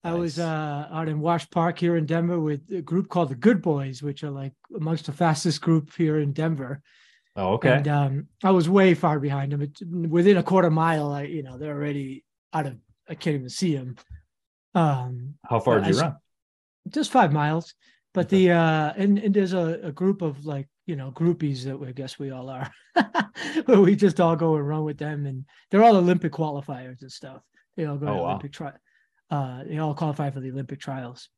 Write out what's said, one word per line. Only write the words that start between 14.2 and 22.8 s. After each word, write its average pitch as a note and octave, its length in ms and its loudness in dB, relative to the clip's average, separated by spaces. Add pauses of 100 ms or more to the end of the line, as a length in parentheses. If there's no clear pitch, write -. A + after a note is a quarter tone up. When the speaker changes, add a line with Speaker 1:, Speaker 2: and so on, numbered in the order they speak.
Speaker 1:
Um, C3 640 -2 (100)
Speaker 2:
How A2+ 140 0
far A#2 160 4
Speaker 1:
but G2 100 4
Speaker 2:
did - 40 2
you G2 80 4
Speaker 1:
I - 0 -
s-, C#3 40 2
Speaker 2:
run? D3+ 140 -2 (720)
Speaker 1:
just - 220 -4
five G3 200 6
miles. D3+ 440 0 (360)
But F#3 140 0
Speaker 2:
Okay. F#3+ 200 4
Speaker 1:
the, F3 80 8
uh, D#3 440 4
and, G3+ 220 4
and G3+ 160 2
there's F#3+ 180 2
a, E3+ 300 -2
a D3+ 80 -6
group F#3+ 320 -2
of, C#3+ 220 -6
like, C#3+ 220 -8 (180)
you D#3+ 120 -6
know, C3+ 140 -10
groupies D3+ 520 -2
that C3+ 160 -10
we, C3+ 80 -12
I B2+ 60 -14
guess C3 260 -12
we C#3 100 -8
all C3 200 -12
are, C3 200 -10 (140)